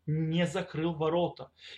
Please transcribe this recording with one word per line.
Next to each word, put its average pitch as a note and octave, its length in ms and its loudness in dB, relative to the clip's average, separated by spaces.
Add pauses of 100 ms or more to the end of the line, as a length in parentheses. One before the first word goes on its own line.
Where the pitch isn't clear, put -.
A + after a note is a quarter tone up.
не D#3+ 420 2
закрыл E3+ 460 -2
ворота. D#3+ 580 0 (280)